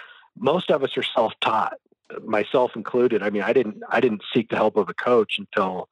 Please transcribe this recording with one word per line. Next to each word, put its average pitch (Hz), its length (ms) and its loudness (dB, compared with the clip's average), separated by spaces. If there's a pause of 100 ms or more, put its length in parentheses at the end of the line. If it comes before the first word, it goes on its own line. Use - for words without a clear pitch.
(380)
most 147 320 0
of 143 140 2
us - 120 -4
are 123 60 -2
self-taught, - 720 -2 (500)
myself 113 520 0
included. 117 480 2
I 107 60 0
mean, 101 120 -2
I 110 100 0
didn't, 113 360 0
I - 120 0
didn't 110 220 0 (100)
seek 113 180 0
the 110 60 -2
help 101 200 2
of 98 120 0
a 87 60 -10
coach 120 440 2
until 92 540 -4